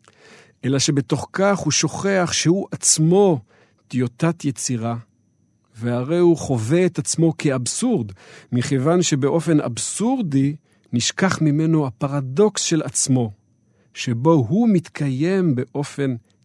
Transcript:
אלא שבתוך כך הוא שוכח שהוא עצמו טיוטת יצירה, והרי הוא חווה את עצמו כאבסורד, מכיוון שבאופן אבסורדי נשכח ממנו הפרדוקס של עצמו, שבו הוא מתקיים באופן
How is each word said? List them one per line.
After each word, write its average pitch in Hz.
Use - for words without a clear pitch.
אלא 135
שבתוך 143
כך 196
הוא 147
שוכח 185
שהוא 180
עצמו 170
טיוטת 127
יצירה, 117
והרי 123
הוא 175
חווה 139
את 170
עצמו 160
כאבסורד, 131
מכיוון 143
שבאופן 151
אבסורדי 151
נשכח 127
ממנו 156
הפרדוקס 139
של 160
עצמו, 127
שבו 127
הוא 165
מתקיים 160
באופן 135